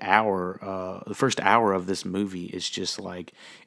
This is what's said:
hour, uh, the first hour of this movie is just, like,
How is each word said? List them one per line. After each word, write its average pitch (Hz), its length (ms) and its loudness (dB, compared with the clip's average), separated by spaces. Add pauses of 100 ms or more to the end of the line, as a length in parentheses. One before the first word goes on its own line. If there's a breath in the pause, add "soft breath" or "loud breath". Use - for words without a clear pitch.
hour, 95 640 2
uh, 95 460 -8
the 104 60 -6
first 123 260 2
hour 104 320 6
of 92 140 0
this 92 180 -4
movie 92 420 -4
is - 240 -6
just, 101 300 -6
like, 90 320 -10 (340 loud breath)